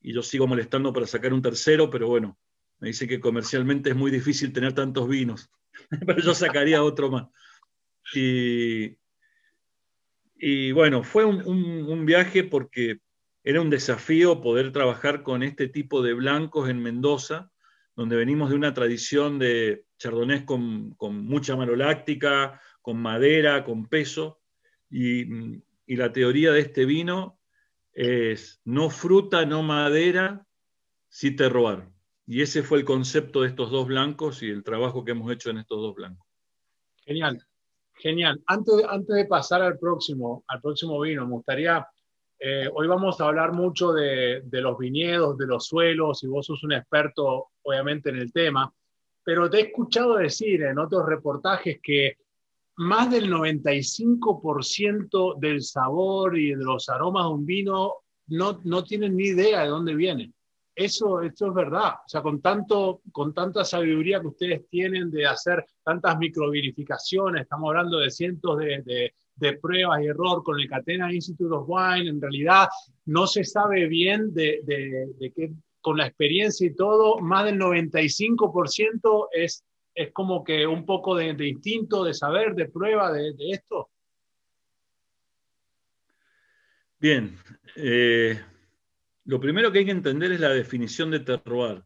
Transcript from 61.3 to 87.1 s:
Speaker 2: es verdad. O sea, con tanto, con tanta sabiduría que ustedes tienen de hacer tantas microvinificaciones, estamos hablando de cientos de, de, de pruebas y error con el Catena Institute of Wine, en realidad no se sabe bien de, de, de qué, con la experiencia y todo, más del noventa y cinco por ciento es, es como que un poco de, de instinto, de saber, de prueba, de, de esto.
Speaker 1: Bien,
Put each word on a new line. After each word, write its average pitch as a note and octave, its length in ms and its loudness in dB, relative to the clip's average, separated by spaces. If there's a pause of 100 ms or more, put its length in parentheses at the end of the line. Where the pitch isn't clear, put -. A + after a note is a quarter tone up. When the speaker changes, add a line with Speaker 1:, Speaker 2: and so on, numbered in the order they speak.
Speaker 2:
es F#3 60 -4
verdad. F3 400 0 (100)
O - 40 -20
sea, D#3 120 -4
con D3 220 -2
tanto, G3+ 580 2 (100)
con D3 220 -4
tanta F3+ 320 -2
sabiduría E3+ 560 0
que E3 60 -8
ustedes E3 420 -4
tienen F3+ 420 -2
de D3+ 160 0
hacer D#3+ 380 0 (180)
tantas E3 360 0
microvinificaciones, D3+ 1300 -2
estamos D3+ 260 -4
hablando E3+ 280 0
de C3+ 120 2
cientos E3+ 480 -4
de, D3 240 -4
de, B2 320 -4 (220)
de C#3+ 180 0
pruebas E3+ 480 0
y D3 60 0
error E3+ 360 0
con D3 160 -2
el C#3 80 -4
Catena E3+ 420 -4
Institute F3 440 -4
of C#3 120 -4
Wine, F3+ 440 0
en D3 100 -4
realidad D3+ 480 6 (380)
no E3 200 2
se G3 160 0
sabe G3+ 440 2
bien F#3 480 0
de, D3+ 300 0
de, C3+ 540 -6
de C3 140 -8
qué, D#3+ 180 -6 (300)
con D#3 160 0
la D3 120 0
experiencia F3+ 580 0
y D#3+ 80 0
todo, G#3+ 460 4
más F#3+ 260 2
del G#3 100 0
noventa E3+ 460 2
y D3+ 80 2
cinco G#3+ 420 2
por E3+ 160 2
ciento G#3+ 640 2
es, E3+ 320 -2 (300)
es D#3 180 -6
como F#3 320 -2
que D#3 220 2
un E3 180 -2
poco F#3 320 0
de, D#3+ 160 0
de C#3+ 160 -4
instinto, G#3 560 -2
de E3 80 0
saber, F#3 420 0
de E3+ 140 -2
prueba, G3+ 420 0
de, D3+ 220 -2
de C#3+ 180 -8
esto. F#3+ 380 -8 (3000)
Speaker 1:
Bien, A#2+ 400 2 (380)